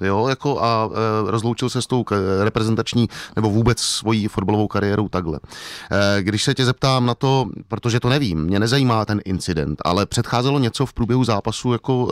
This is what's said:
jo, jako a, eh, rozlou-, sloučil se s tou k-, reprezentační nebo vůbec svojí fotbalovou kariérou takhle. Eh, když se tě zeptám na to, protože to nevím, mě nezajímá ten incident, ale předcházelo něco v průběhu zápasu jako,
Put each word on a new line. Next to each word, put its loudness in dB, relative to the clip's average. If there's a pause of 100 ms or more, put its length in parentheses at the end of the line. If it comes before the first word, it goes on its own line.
jo, 0
jako -2
a, 0
eh, -2
rozlou-, 0
sloučil -2
se -4
s -6
tou 0
k-, -2 (280)
reprezentační 0 (260)
nebo 2
vůbec 2
svojí -2
fotbalovou 0
kariérou 0
takhle. -4 (520)
Eh, 2
když 0
se 2
tě 2
zeptám 2
na 0
to, 2 (220)
protože 0
to 0
nevím, 0
mě 2
nezajímá 2
ten -2
incident, -4
ale 2
předcházelo 0
něco 0
v -12
průběhu 0
zápasu 0
jako, 0